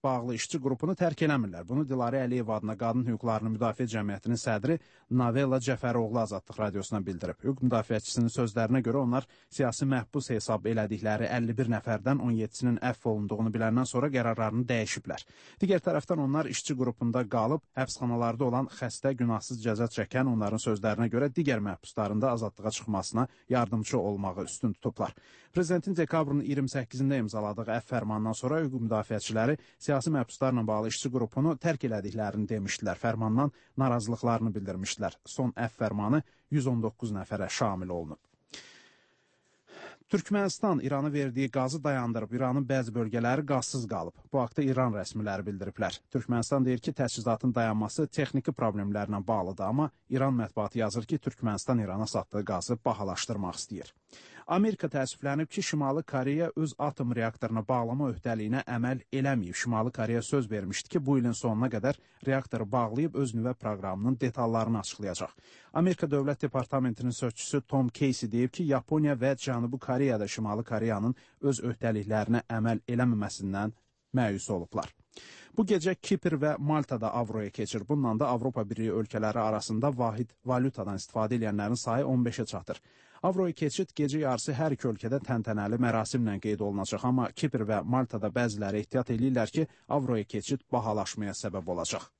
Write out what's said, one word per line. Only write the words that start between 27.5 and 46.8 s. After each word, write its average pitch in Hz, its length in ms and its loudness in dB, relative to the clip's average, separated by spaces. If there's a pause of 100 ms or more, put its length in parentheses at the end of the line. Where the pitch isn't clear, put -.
əfv 117 180 -4
fərmanından 107 460 0
sonra 151 240 0
hüquq 127 240 -2
müdafiəçiləri 110 720 0 (240)
siyasi 147 320 2
məhbuslarla 127 520 2
bağlı 107 260 0
işçi - 180 -4
qrupunu 131 480 2
tərk 147 300 0
elədiklərini 104 580 -2
demişdilər. 101 480 -2
Fərmandan 113 560 2 (260)
narazılıqlarını 117 800 2
bildirmişdilər. 95 720 -4
Son 127 320 -2
əfv 117 240 -4
fərmanı 104 400 2 (320)
yüz 135 160 2
on 120 140 2
doqquz 113 340 -4
nəfərə 95 320 -4
şamil 92 400 0
olunub. 82 320 -6 (1900)
Türkmənistan 196 760 0
İranı 143 260 0
verdiyi 135 380 0
qazı 135 340 0
dayandırıb. 117 480 0
İranın 127 340 0
bəzi 120 280 0
bölgələri 120 520 0
qazsız 131 440 0
qalıb. 85 240 -4 (180)
Bu 139 80 2
haqda 123 220 -2
İran 131 320 2
rəsmiləri 98 560 -4
bildiriblər. 98 480 -4 (160)
Türkmənistan 123 500 2
deyir 127 140 2
ki, 151 140 -4